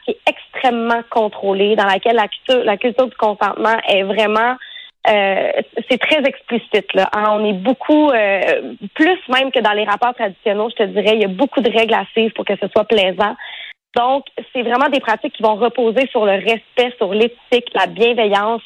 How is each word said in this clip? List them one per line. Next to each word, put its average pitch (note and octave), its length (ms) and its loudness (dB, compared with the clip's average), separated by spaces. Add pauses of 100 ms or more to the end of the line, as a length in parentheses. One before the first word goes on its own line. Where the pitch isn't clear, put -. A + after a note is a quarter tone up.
qui - 60 -4
est - 160 -6
extrêmement A#3 800 -2
contrôlé, G3+ 680 0
dans G#3 100 2
laquelle G3 300 2
la G#3 120 2
culture, - 340 0
la G#3+ 140 0
culture B3 300 0
du G#3+ 100 -12
consentement G#3+ 640 0 (100)
est F#3+ 140 2
vraiment... G#3+ 520 0 (540)
Euh, G3 420 2 (380)
c'est B3+ 100 0
très - 280 0
explicite, - 680 -4
là, F#3+ 220 2
hein. G#3+ 160 0
On G#3+ 160 0
est G#3 80 0
beaucoup, C#4+ 560 2
euh, G3 640 0 (200)
plus A3+ 240 2 (120)
même C4 200 2
que B3+ 100 0
dans G#3+ 120 2
les G#3 120 -2
rapports G#3 300 0
traditionnels, G#3 540 -2 (100)
je A3 60 2
te G3 60 -2
dirais, G3+ 240 2
il A3+ 80 2
y - 20 2
a G3 40 0
beaucoup A3 340 -2
de A3+ 80 2
règles A3+ 240 2
à G3 180 0
suivre A3+ 220 0
pour G3 100 -8
que G3 160 -2
ce G3+ 80 -4
soit G#3+ 160 0
plaisant. G3+ 500 0 (600)
Donc, C4 300 0 (260)
c'est B3+ 100 -4
vraiment B3+ 280 0
des C#4 100 0
pratiques A3+ 320 -4
qui - 100 -8
vont G#3+ 120 2
reposer A#3 560 0
sur G#3+ 160 0
le G3 60 2
respect, A3+ 640 -2
sur G3 160 -2
l'éthique, A#3+ 600 -2
la F#3+ 120 2
bienveillance G#3+ 800 0